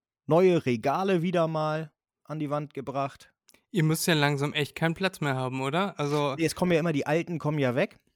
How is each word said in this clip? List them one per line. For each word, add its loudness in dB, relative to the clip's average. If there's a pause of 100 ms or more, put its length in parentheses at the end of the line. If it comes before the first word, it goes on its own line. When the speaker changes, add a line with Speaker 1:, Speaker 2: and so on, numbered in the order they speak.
(280)
Speaker 1:
neue 6
Regale 0
wieder 2
mal -4 (300)
an -10
die -4
Wand -6
gebracht. -6 (380)
Speaker 2:
Ihr 0
müsst 0
ja 4
langsam 2
echt -4
keinen 0
Platz -4
mehr 0
haben, -4
oder? -2
Also 0
Speaker 1:
Nee, 0
es 0
kommen 0
ja 6
immer, 0
die -2
alten -2
kommen -2
ja 2
weg. -2 (180)